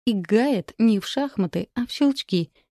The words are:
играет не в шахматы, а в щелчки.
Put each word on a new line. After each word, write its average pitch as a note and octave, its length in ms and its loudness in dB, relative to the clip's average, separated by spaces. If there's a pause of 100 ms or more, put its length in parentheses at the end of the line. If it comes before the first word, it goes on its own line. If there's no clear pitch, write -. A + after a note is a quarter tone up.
играет G#3+ 720 0
не G#3+ 220 4
в - 80 -10
шахматы, A#3 640 -4
а A#3+ 120 -4
в - 60 -10
щелчки. A3+ 600 0 (260)